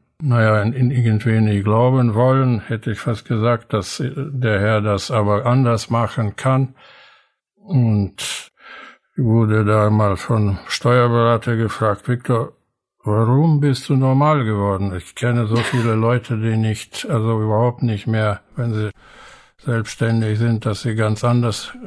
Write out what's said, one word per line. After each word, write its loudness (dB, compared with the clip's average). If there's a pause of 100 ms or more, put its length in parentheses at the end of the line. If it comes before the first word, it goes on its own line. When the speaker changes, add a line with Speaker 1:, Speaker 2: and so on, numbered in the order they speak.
(220)
Speaker 1:
naja, 2
in, 0
in 2
irgendwie 2
nicht 2
glauben 4
wollen, 2
hätte -6
ich -6
fast -6
gesagt, -2
dass -4
der -2
Herr 2
das -2
aber 0
anders 2
machen -2
kann. 0 (960)
Und -2 (640)
ich -2
wurde 2
da 2
mal 2
vom 0 (100)
Steuerberater 0
gefragt: -2
„Viktor, -2 (500)
warum 2
bist 0
du 2
normal 2
geworden?“ -2
Ich -12
kenne -2
so -2
viele 0
Speaker 2:
<laughs> 0
Speaker 1:
Leute, -2
die -2
nicht, -4
also 0
überhaupt 0
nicht -2
mehr, 0 (140)
wenn -4
sie -4 (720)
selbstständig -2
sind, 0
dass -4
sie -4
ganz -2
anders 0 (160)